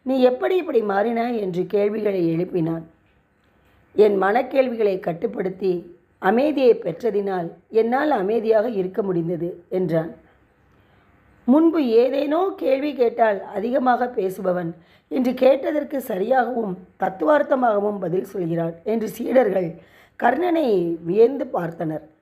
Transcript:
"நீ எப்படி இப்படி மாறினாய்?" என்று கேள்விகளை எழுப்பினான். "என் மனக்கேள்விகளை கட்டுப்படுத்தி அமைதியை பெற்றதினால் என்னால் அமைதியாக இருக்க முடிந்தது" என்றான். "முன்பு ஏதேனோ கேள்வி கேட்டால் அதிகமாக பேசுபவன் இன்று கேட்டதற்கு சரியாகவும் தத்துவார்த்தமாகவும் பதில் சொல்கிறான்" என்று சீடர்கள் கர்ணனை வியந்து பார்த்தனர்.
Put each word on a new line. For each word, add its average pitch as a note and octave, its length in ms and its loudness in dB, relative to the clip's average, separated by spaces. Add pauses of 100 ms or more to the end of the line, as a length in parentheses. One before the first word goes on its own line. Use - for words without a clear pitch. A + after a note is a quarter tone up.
"நீ C4 200 0
எப்படி F#4 360 2
இப்படி D4+ 240 2
மாறினாய்?" A3+ 580 0
என்று F#3 260 -2
கேள்விகளை G3+ 680 0
எழுப்பினான். E3 460 -2 (1120)
"என் G3+ 260 4
மனக்கேள்விகளை A3+ 760 0
கட்டுப்படுத்தி F#3 1000 -4 (200)
அமைதியை B3+ 580 4
பெற்றதினால் G3 760 -4 (180)
என்னால் B3 420 0
அமைதியாக A3 580 2
இருக்க F#3+ 340 -4
முடிந்தது" E3+ 680 -4
என்றான். E3+ 460 -2 (1300)
"முன்பு D#4+ 380 4
ஏதேனோ C#4 760 2
கேள்வி C4+ 380 -2
கேட்டால் A3+ 500 0
அதிகமாக B3 720 -2
பேசுபவன் F#3 580 -4 (340)
இன்று B3+ 260 -2
கேட்டதற்கு C#4+ 760 2
சரியாகவும் A3+ 680 0 (240)
தத்துவார்த்தமாகவும் A3+ 1000 0
பதில் F#3 260 -4
சொல்கிறான்" E3 480 -4 (100)
என்று G#3+ 260 -2
சீடர்கள் G3+ 840 0 (320)
கர்ணனை B3 800 0
வியந்து A#3+ 500 2
பார்த்தனர். E3 480 -6 (200)